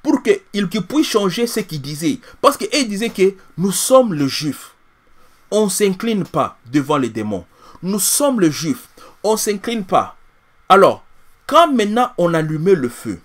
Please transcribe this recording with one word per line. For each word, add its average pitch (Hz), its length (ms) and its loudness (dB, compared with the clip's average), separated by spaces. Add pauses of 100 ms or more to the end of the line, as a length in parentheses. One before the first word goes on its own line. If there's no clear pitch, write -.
Pour 285 220 0
qu'ils, 196 460 0
qu'ils 214 160 -4
puissent 302 240 0
changer 208 380 0
ce 226 120 -4
qu'ils 156 220 -8
disaient. 147 400 -4 (180)
Parce 269 160 2
qu'ils 247 320 -2
disaient 208 220 -4
que 190 260 2 (220)
nous 185 160 0
sommes 254 400 4
les 143 160 0
Juifs. - 460 -8 (760)
On 214 140 2
ne 202 40 -2
s'incline 196 560 -2
pas 135 320 -4 (100)
devant 139 300 0
les 127 120 -2
démons. 104 360 -6 (380)
Nous 190 160 -4
sommes 269 400 0
les 165 120 4
Juifs. 143 360 -6 (360)
On 214 100 2
ne 214 40 2
s'incline 208 460 -4
pas. - 320 -2 (540)
Alors, 185 340 6 (440)
quand 311 260 4
maintenant 226 440 0
on 170 160 2
allumait 160 420 2
le 131 120 -4
feu 104 380 -8